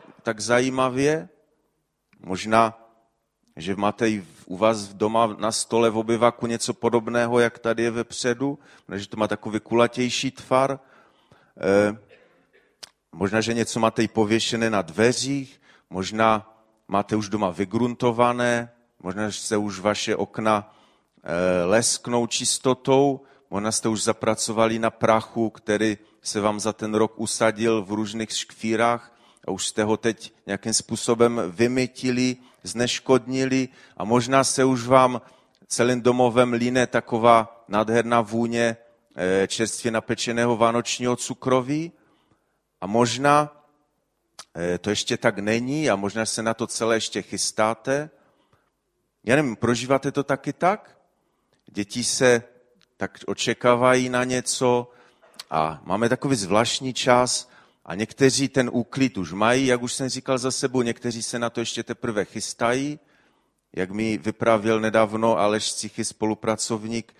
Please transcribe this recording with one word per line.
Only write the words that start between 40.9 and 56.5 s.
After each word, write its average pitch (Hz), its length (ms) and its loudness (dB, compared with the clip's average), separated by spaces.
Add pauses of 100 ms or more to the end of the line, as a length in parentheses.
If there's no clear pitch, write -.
cukroví. 131 760 -2 (880)
A 90 60 -10
možná, 123 800 2 (920)
eh, 87 220 -2
to - 120 -4
ještě 107 260 -2
tak 110 220 0
není 123 520 -2
a 101 60 2
možná 101 300 -4
se - 160 -6
na 113 120 0
to 117 120 -6
celé 113 300 0
ještě 107 260 -4
chystáte. 117 880 -2 (1160)
Já 120 120 2
nevím, 135 200 0
prožíváte 123 560 -2
to 139 120 -2
taky 139 280 -4
tak? - 460 -2 (760)
Děti 107 320 -6
se 123 380 4 (540)
tak - 300 -8
očekávají 127 840 2
na 123 160 0
něco 123 640 0 (600)
a 78 340 -2
máme 107 240 0
takový 131 280 0
zvláštní 113 580 0